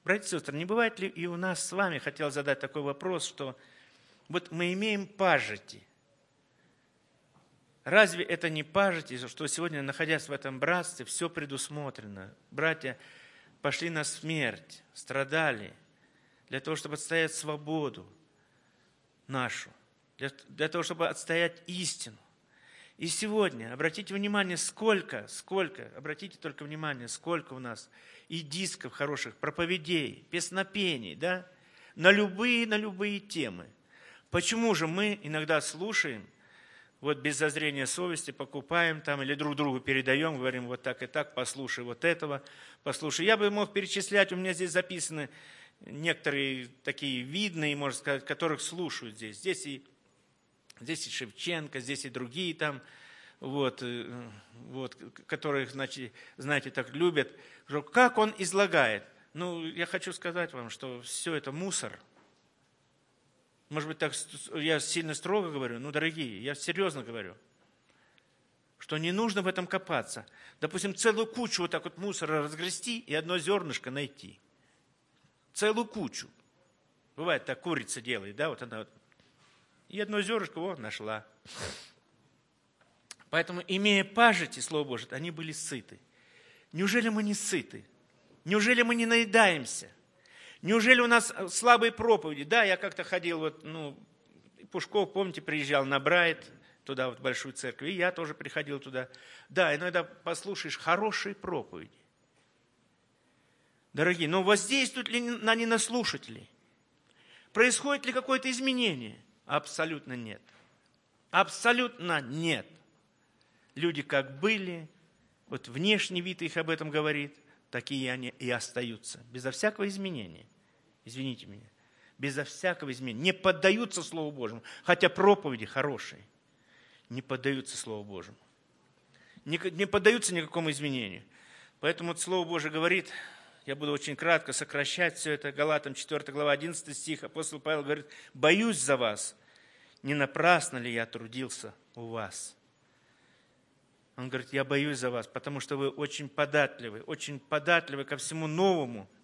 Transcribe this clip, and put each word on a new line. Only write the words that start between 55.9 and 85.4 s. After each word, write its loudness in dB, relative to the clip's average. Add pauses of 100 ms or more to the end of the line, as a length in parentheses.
знаете, -2
так -4
любят. 2 (600)
Как 8
он 4
излагает? 4 (280)
Ну, -6
я -4
хочу -4
сказать -4
вам, -8
что -10
все -6
это -4
мусор. -4 (1700)
Может -2
быть, -8
так 0
с-, -6
с-, -10
я 2
сильно -2
строго 0
говорю, -4
ну, -8
дорогие, -2
я -4
серьезно -2
говорю, -10 (1400)
что -4
не 0
нужно 2
в 0
этом -2
копаться. -4 (340)
Допустим, -2
целую 4
кучу -2
вот 0
так -2
вот -12
мусора -2
разгрести -6
и -6
одно 0
зернышко -2
найти. -8 (1160)
Целую 2
кучу. -8 (880)
Бывает, 0
так -4
курица -2
делает, -6
да, 0
вот -8
она -10
вот. -12 (1000)
И -6
одно 0
зернышко, 0
во, -4
нашла. -6 (2000)
Поэтому, 0
имея 6
пажити, 4
Слово -2
Божие, -6
они -6
были -8